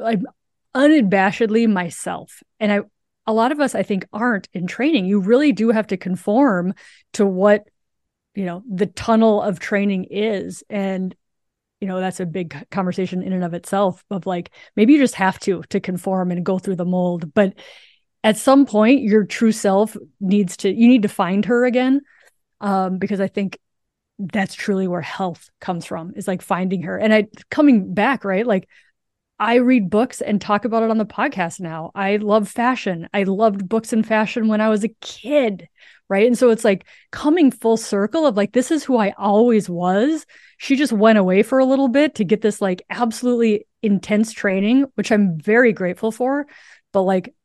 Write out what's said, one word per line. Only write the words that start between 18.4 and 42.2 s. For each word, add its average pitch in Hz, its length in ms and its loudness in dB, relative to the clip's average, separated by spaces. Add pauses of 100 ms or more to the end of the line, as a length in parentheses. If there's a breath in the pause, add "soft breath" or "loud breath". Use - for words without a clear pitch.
point, 214 380 4
your 214 220 4
true 220 260 0
self 208 440 0 (240)
needs 196 380 0
to, 196 160 -2
you 226 140 6
need 247 160 6
to 208 40 0
find 196 380 -2
her 240 200 2
again. 254 360 2 (600 soft breath)
Um, 190 360 -2
because 196 220 -4
I 190 80 -2
think 196 320 -6 (580)
that's 196 380 -6
truly 190 320 -4
where 175 140 -4
health - 500 -10 (100)
comes 175 240 -6
from, 170 300 -12
is, 202 120 -10
like, 180 140 -4
finding 185 400 -4
her. 185 160 -8
And 220 160 2
I, 214 140 2 (240)
coming 226 420 4
back, 214 320 -2
right? 196 220 -2
Like, 190 200 0 (680 soft breath)
I 233 200 2
read 240 340 2
books 233 280 0
and 208 220 -2
talk 208 240 -2
about 226 160 -2
it 226 80 0
on 220 80 0
the 214 80 -2
podcast 202 540 -4
now. 165 340 -10
I 196 220 -2
love 208 340 0
fashion. 214 640 -2
I 202 80 0
loved 196 480 0
books 220 240 -4
and 220 100 2
fashion 220 440 -2
when 214 140 0
I 220 80 2
was 214 140 0
a 226 180 -6
kid, 220 680 -2 (420 soft breath)
right? 202 160 2
And 247 100 2
so 247 140 4
it's, 220 160 2
like, 196 220 0 (240 soft breath)
coming 302 400 2
full 226 260 0
circle 220 480 -2
of, 240 100 2
like, 202 180 0
this 254 180 0
is 302 120 0
who 254 140 0
I 202 180 0
always 208 540 2
was. 196 560 -2 (320 soft breath)
She - 180 -2
just 277 160 0
went 220 280 4
away 185 240 2
for 262 160 0
a 262 60 4
little 277 220 2
bit 285 280 2
to 220 80 -2